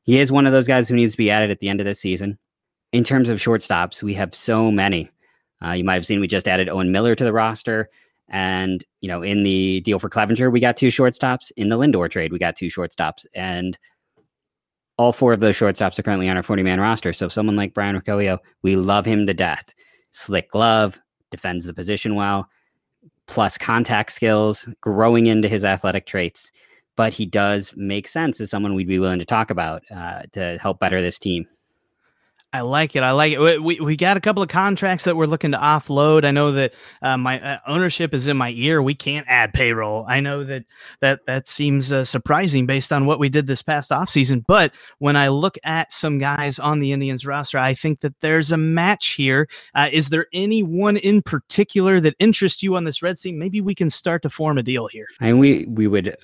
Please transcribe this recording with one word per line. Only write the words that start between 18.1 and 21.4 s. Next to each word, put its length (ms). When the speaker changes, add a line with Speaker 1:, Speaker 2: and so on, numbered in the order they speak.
Speaker 1:
we 140
love 280
him 220
to 80
death. 400
Slick 380
glove, 500
defends 360